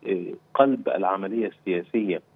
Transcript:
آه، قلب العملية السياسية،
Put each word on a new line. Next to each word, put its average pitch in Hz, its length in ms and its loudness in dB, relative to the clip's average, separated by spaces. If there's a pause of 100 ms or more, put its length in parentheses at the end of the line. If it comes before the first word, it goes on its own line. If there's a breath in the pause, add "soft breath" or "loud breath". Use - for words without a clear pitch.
آه، 92 280 -4 (200)
قلب 135 340 4
العملية 98 580 -2
السياسية، 92 760 -2 (140)